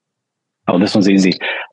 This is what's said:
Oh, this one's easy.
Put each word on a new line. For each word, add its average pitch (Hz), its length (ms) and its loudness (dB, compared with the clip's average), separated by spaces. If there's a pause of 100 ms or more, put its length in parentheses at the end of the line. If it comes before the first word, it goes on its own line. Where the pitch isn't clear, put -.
(680)
Oh, 90 100 0
this 101 160 0
one's 98 140 2
easy. 95 240 2 (400)